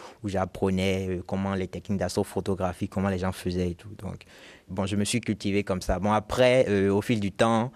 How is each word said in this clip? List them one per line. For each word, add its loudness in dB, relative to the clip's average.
où -4
j'apprenais, 0
euh, -4
comment -2
les -2
techniques -4
d'astrophotographie, -2
comment -2
les 0
gens -2
faisaient -2
et -6
tout. -18
Donc, -12
bon, -4
je -2
me 2
suis 0
cultivé -2
comme -2
ça. -2
Bon, 0
après, 4
euh, 4
au 2
fil 0
du -2
temps, 2